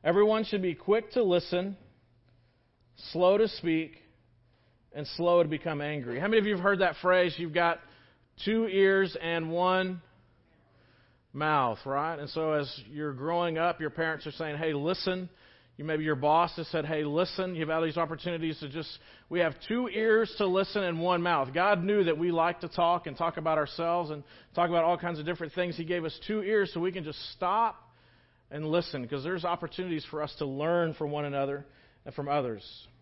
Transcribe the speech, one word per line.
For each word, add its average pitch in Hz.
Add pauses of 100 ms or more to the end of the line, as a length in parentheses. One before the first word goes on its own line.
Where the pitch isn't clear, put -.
Everyone 208
should 208
be 175
quick 220
to 247
listen, 180 (1300)
slow 180
to 220
speak, 160 (920)
and 143
slow 175
to 156
become 151
angry." 143
How 180
many 220
of 202
you 208
have 180
heard 196
that 175
phrase, 180
"You've 160
got 170 (680)
two 220
ears 196
and 165
one 185 (1300)
mouth," 139
right? 147
And 143
so 160
as 143
you're 147
growing 165
up, 165
your 151
parents 160
are 143
saying, 151
"Hey, 160
listen." 180 (500)
You, 143
maybe 156
your 151
boss 151
has 165
said, 151
"Hey, 156
listen." 180
You've 160
had 160
these 160
opportunities 165
to 143
just, 151 (300)
we 175
have 160 (160)
two 233
ears 220
to 202
listen 190
and 170
one 175
mouth. 151
God 180
knew 202
that 165
we 170
like 170
to 170
talk 175
and 139
talk 165
about 156
ourselves 170
and 151 (300)
talk 175
about 170
all 175
kinds 170
of 151
different 165
things. 180
He 170
gave 170
us -
two 214
ears 202
so 170
we 180
can 175
just 151 (120)
stop 202 (760)
and 151
listen, 156
'cause 135
there's 175
opportunities 170
for 151
us 147
to 151
learn 156
from 147
one 147
another 139 (400)
and -
from 143
others. 127 (140)